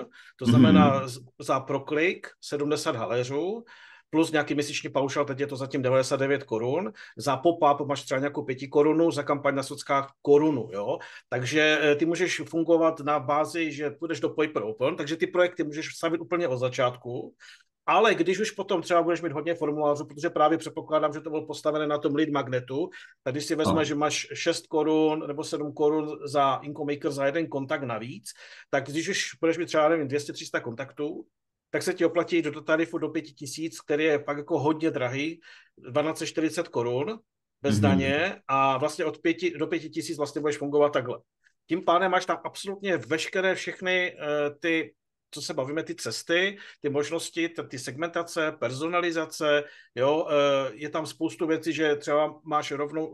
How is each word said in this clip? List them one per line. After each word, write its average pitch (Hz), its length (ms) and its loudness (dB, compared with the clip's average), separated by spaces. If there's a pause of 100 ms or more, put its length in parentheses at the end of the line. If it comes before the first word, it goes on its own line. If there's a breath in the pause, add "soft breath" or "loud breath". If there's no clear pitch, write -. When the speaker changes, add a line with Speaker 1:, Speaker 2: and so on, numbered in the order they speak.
(360 loud breath)
Speaker 1:
to 127 80 -8
Speaker 2:
Mhm. 120 60 4
Speaker 1:
znamená 131 580 8
z-, 123 120 -10 (200)
za 135 200 0
proklik 151 640 -2 (140)
sedmdesát 147 560 -2
haléřů, 135 680 -2 (460 loud breath)
plus 160 220 2
nějaký 147 220 0
měsíční 143 360 -4
paušál, 139 340 0
teď 131 160 -6
je 143 60 -2
to 139 100 -8
zatím 135 260 -4
devadesát 131 340 2
devět 135 280 2
korun, 139 480 -2 (260 loud breath)
za 131 180 0
pop-up 147 520 4
máš 139 160 -2
třeba 135 140 -2
nějakou 139 260 -4
pěti 131 240 -6
korunu, 156 420 4
za 143 120 -2
kampaň 139 320 0
na 135 80 -2
sockách 139 500 -2 (100)
korunu, 147 500 4
jo? 110 260 -4 (300 loud breath)
Takže, 147 540 2
eh, 147 140 6
ty 160 100 0
můžeš 170 420 0
fungovat 160 520 2
na 147 200 0
bázi, 151 520 0
že 143 180 -4
půjdeš 160 300 -6
do 165 100 0
pay 156 180 0
per 151 140 -4
open, 127 340 -2
takže 156 200 -4
ty 175 100 -2
projekty 175 380 2
můžeš 147 300 -8
stavit 165 260 -2
úplně 170 280 -2
od 127 100 -2
začátku, 123 760 -2 (520 loud breath)
ale 196 280 6
když 170 240 2
už 214 120 0
potom 190 320 -2
třeba 170 200 4
budeš 165 200 0
mít 170 100 -4
hodně 151 220 -2
formulářů, 151 500 0
protože 147 260 -4
právě 156 280 4
předpokládám, 151 540 -2
že 156 80 -8
to 160 100 -10
bylo 151 160 -4
postavené 151 400 -2
na 147 120 0
tom 147 160 0
lead 147 160 2
magnetu, 131 580 -2 (340 loud breath)
tak 127 120 -4
když 147 100 -6
si 165 100 -2
vezmeš, 160 220 2
Speaker 2:
No. 156 80 4
Speaker 1:
že 147 100 -2
máš 147 400 0
šest 165 320 -2
korun 156 600 2
nebo 147 180 -6
sedm 151 280 -6
korun 151 520 0
za 139 380 2
Income 147 320 -6
Maker 143 160 -4
za 139 160 -2
jeden 156 220 0
kontakt 143 340 -4
navíc, 120 480 -8 (400 loud breath)
tak 135 140 0
když 160 240 -4
už - 220 -2 (100)
budeš 165 180 2
mít 170 80 -2
třeba, 156 220 4
nevím, 160 200 2
dvě 143 120 -2
stě, 151 120 -10
tři 151 140 -12
sta 160 140 -4
kontaktů, 135 640 -8 (460)
tak 151 120 -2
se 180 120 -2
ti 175 100 0
oplatí 165 380 2
do 147 180 -4
tarifu 165 380 0
do 160 100 -4
pěti 156 240 -8
tisíc, 156 480 -10
který 151 240 0
je 151 140 4
fakt 143 200 -6
jako 147 200 -2
hodně 151 320 2
drahý, 139 500 -4 (500 loud breath)
dvanáct 147 280 0
set 160 80 -6
čtyřicet 160 420 -2
korun 127 500 -2 (440)
bez 107 120 2
Speaker 2:
Mhm. 104 80 4
Speaker 1:
daně 147 540 2 (120)
a 135 300 4
vlastně 151 260 -2
od 156 140 -4
pěti 170 400 0
do 156 80 -2
pěti 156 240 -4
tisíc 160 260 -6
vlastně 147 240 -2
budeš 147 180 0
fungovat 147 340 4
takhle. 123 260 -2 (500 soft breath)
Tím 175 160 -2
pádem 180 260 4
máš 180 160 0
tam 170 180 -2
absolutně 196 520 -4
veškeré 160 580 0
všechny, 180 640 -2
eh, 147 300 -2 (100)
ty, 165 340 -2 (360)
co 147 120 -12
se 175 120 -8
bavíme, 147 280 -4
ty 165 120 -8
cesty, 175 600 -2 (240 loud breath)
ty 151 100 -2
možnosti, 165 580 -2
t-, 165 140 -10
ty 143 160 -12
segmentace, 165 760 -4
personalizace, 156 1120 0 (300 loud breath)
jo, 151 360 2
eh, 139 440 2
je 147 140 -10
tam 156 180 -4
spoustu 160 400 -4
věcí, 160 260 0
že 151 240 2
třeba 147 480 0
máš 151 280 -2
rovnou, 147 420 -4